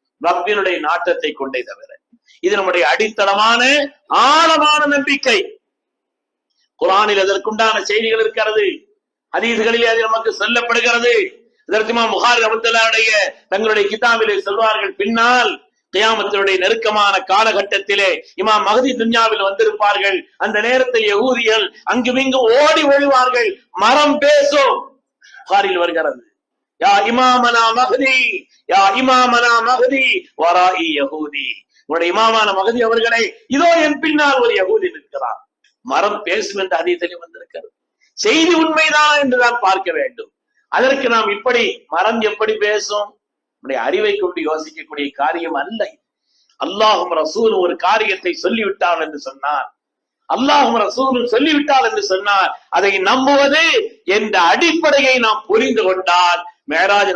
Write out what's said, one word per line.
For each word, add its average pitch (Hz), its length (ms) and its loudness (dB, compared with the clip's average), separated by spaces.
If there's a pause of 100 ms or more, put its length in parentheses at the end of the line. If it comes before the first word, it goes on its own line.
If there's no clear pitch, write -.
(220)
ரப்பினுடைய 180 600 -2
நாட்டத்தை 165 520 -2
கொண்டே 131 360 -6
தவிர. - 220 -20 (520)
இது 190 120 0
நம்முடைய 180 360 0
அடித்தளமான 214 720 0 (600)
ஆழமான 302 580 4 (140)
நம்பிக்கை. 269 440 0 (1400)
குர்ஆனில் 196 440 2
அதற்குண்டான 220 600 -2
செய்திகள் 220 400 -2
இருக்கிறது, 214 420 -2 (680)
ஹதீஸ்களிலே 226 580 0
அது 226 160 0
நமக்கு 220 320 -2
சொல்லப்படுகிறது. 233 760 0 (560)
அதற்கு 214 240 -2
இமாம் 226 220 -2
புகாரி 240 300 0
ரஹ்மத்துல்லாஹி 226 440 0
அலைஹி 220 320 0 (280)
தங்களுடைய 208 380 0
கிதாபிலே 220 480 0 (120)
சொல்வார்கள், 214 440 -2 (100)
பின்னால் 233 500 0 (420)
கியாமத்தினுடைய 202 640 0
நெருக்கமான 208 560 0 (120)
காலகட்டத்திலே 202 800 0 (320)
இமாம் 214 260 2
மஹதி 254 300 2
துன்யாவில் 226 480 0
வந்திருப்பார்கள். 202 720 0 (260)
அந்த 208 220 -2
நேரத்தில் 247 460 0
யகூதிகள் 226 540 0 (260)
அங்குமிங்கு 254 480 0 (160)
ஓடி 311 340 4
ஒழிவார்கள். 254 600 2 (340)
மரம் 285 400 2
பேசும். 285 520 2 (720)
புகாரில் 196 380 0
வருகிறது, 156 380 -4 (600)
யா 196 120 4 (180)
இமாமனா 240 520 2 (160)
மஹதி, 262 400 0 (540)
யா 196 100 4 (120)
இமாமனா 247 580 2 (160)
மஹதி, 254 360 2 (380)
வராஇ 180 420 2 (140)
யகூதி. 143 480 -6 (420)
உங்களுடைய 170 220 0
இமாமான 220 360 2 (120)
மஹதி 226 200 0 (100)
அவர்களே, 233 340 0 (260)
இதோ 339 220 2 (140)
என் 294 140 -2
பின்னால் 302 440 2
ஒரு - 160 2
யகூதி - 340 0
நிற்கிறார். 127 480 -10 (440)
மரம் 156 380 -2
பேசும் 196 380 -4
என்ற 180 160 -2
ஹதீஸிலே 170 400 -4
வந்திருக்கிறது. 170 520 -20 (480)
செய்தி 320 380 2
உண்மைதானா 311 680 2
என்றுதான் 240 420 0
பார்க்க 190 320 0
வேண்டும். 123 340 -8 (400)
அதற்கு 254 380 0
நாம் 220 240 0
இப்படி 233 320 0 (260)
மரம் 214 380 0
எப்படி 214 240 -2 (100)
பேசும்? 208 460 -2 (440)
நம்முடைய 131 300 -8
அறிவை 202 300 0
கொண்டு 175 280 -4
யோசிக்கக்கூடிய 151 640 -8 (120)
காரியம் 165 400 -4
அல்ல. 202 220 -8 (800)
அல்லாஹும் 180 560 -2
ரசூலும் 196 500 0
ஒரு 175 180 -2
காரியத்தை 190 580 -2
சொல்லிவிட்டால் 185 600 -2
என்று 147 220 -10
சொன்னார், 139 420 -6 (640)
அல்லாஹும் 240 520 2
ரசூலும் 247 500 -2
சொல்லிவிட்டால் 294 580 2
என்று 427 140 -2
சொன்னார், 196 480 0 (260)
அதை 196 140 2 (180)
நம்புவது 277 540 2 (520)
என்ற 214 200 -2 (160)
அடிப்படையை 285 640 2 (100)
நாம் 214 240 0
புரிந்து 254 380 0
கொண்டால் 180 540 2 (320)
மேராஜ் 196 420 2